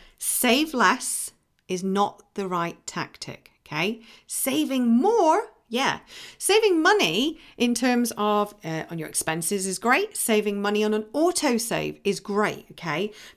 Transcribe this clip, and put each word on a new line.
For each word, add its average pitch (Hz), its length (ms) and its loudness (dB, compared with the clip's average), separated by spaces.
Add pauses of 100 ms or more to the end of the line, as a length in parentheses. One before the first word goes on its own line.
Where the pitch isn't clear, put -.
(180)
save 269 560 2
less 240 580 0 (380)
is 180 120 -4
not 190 420 -2 (100)
the 196 140 -6
right 175 380 -4
tactic, - 640 -12 (140)
okay? 185 360 -4 (240)
Saving 262 640 0
more, 359 640 4 (160)
yeah. 233 300 -2 (380)
Saving 381 440 4
money 311 580 2 (180)
in 240 180 2
terms 240 420 2
of, 208 460 0
uh, 160 260 -6
on 170 80 -8
your 156 120 -8
expenses 170 560 -2
is 185 140 -4
great. 294 360 0
Saving 208 460 0
money 208 200 0
on 214 120 2
an 214 100 0 (100)
autosave 240 920 0
is 196 160 -2
great, 202 500 -4
okay? 165 400 -6 (260)